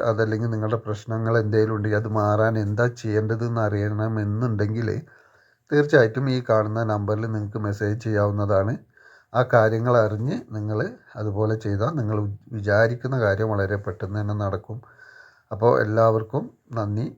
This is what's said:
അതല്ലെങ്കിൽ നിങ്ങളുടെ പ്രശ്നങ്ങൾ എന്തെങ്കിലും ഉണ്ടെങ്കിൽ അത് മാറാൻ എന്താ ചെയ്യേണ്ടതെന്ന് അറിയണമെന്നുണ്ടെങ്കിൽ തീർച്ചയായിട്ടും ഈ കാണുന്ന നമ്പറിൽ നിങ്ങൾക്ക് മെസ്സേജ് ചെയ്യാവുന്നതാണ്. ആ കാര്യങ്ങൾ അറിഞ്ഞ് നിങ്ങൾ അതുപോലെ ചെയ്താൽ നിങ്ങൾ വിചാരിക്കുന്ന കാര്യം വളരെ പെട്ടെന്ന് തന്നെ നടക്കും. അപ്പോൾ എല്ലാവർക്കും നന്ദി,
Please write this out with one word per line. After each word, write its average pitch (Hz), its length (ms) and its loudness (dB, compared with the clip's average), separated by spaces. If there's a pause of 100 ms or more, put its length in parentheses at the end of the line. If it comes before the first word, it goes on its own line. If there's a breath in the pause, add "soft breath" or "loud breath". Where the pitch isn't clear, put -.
അതല്ലെങ്കിൽ 110 480 0
നിങ്ങളുടെ 110 320 -2
പ്രശ്നങ്ങൾ 110 540 -2
എന്തെങ്കിലും 110 380 2
ഉണ്ടെങ്കിൽ 104 260 0
അത് 113 80 -6
മാറാൻ 107 480 2
എന്താ 107 360 0
ചെയ്യേണ്ടതെന്ന് 110 680 -2
അറിയണമെന്നുണ്ടെങ്കിൽ 107 1300 -2 (840 soft breath)
തീർച്ചയായിട്ടും 139 580 4
ഈ 127 120 0
കാണുന്ന 110 420 2
നമ്പറിൽ 107 420 -2
നിങ്ങൾക്ക് 107 340 -4
മെസ്സേജ് 104 400 -2
ചെയ്യാവുന്നതാണ്. 104 760 0 (600 soft breath)
ആ 120 100 2
കാര്യങ്ങൾ 113 540 4
അറിഞ്ഞ് 113 400 0 (140)
നിങ്ങൾ 107 280 -4 (360)
അതുപോലെ 107 440 -2
ചെയ്താൽ 107 360 -2
നിങ്ങൾ 110 220 -2 (340)
വിചാരിക്കുന്ന 113 680 0
കാര്യം 107 300 2
വളരെ 101 280 0
പെട്ടെന്ന് 101 420 -6
തന്നെ 104 160 -2
നടക്കും. 104 420 -6 (720 loud breath)
അപ്പോൾ 110 300 2
എല്ലാവർക്കും 113 640 2 (300)
നന്ദി, 107 320 -2 (100)